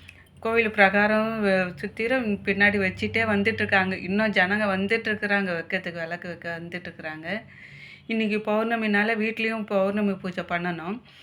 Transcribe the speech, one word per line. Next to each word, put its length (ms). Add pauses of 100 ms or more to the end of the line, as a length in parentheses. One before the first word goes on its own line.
(400)
கோவில் 320
பிரகாரம் 580 (100)
வ-, 360
சுத்திர 420 (260)
பின்னாடி 340
வச்சுட்டே 480
வந்துட்டுருக்காங்க. 760
இன்னும் 320
ஜனங்க 340
வந்துட்டுருக்குறாங்க, 880
வைக்கிறதுக்கு 500
விளக்கு 240
வைக்க 280
வந்துட்டுருக்குறாங்க. 720 (800)
இன்னைக்கு 320
பௌர்ணமினால 800
வீட்லேயும் 480
பௌர்ணமி 480
பூஜை 300
பண்ணணும். 540 (260)